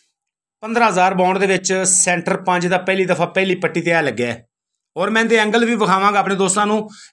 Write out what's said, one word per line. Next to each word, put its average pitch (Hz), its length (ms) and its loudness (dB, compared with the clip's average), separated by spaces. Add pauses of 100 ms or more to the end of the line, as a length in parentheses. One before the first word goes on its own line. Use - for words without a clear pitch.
(600)
ਪੰਦਰਾਂ 226 280 0
ਹਜ਼ਾਰ 185 260 2
ਬਾਉਂਡ 185 240 2
ਦੇ 196 80 0
ਵਿੱਚ 185 260 -2 (140)
ਸੈਂਟਰ 180 500 0
ਪੰਜ 180 300 -2
ਦਾ 180 120 2
ਪਹਿਲੀ 190 260 0
ਦਫਾ 175 220 0
ਪਹਿਲੀ 190 280 -2
ਪੱਟੀ 175 280 -4
ਤੇ 170 80 -2
ਇਹ 165 120 2
ਲੱਗਿਆ 120 300 -4
ਹੈ। 120 140 -12 (500)
ਔਰ 190 140 -2
ਮੈਂ 226 120 2
ਇਹਦੇ 226 140 2
ਐਂਗਲ 220 280 2
ਵੀ 233 100 0
ਵਿਖਾਵਾਂਗਾ 196 440 2
ਆਪਣੇ 190 160 0
ਦੋਸਤਾਂ 196 320 0
ਨੂੰ, 214 220 -2 (240)